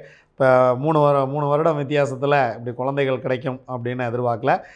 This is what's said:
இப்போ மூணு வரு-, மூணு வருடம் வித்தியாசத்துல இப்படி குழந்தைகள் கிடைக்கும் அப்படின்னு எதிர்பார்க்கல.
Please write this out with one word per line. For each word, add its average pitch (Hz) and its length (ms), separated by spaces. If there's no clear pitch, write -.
இப்போ 127 480
மூணு 151 220
வரு-, 143 280
மூணு 143 180
வருடம் 147 320
வித்தியாசத்துல 139 760
இப்படி 120 220
குழந்தைகள் 135 440
கிடைக்கும் 127 480
அப்படின்னு 123 400
எதிர்பார்க்கல. 120 520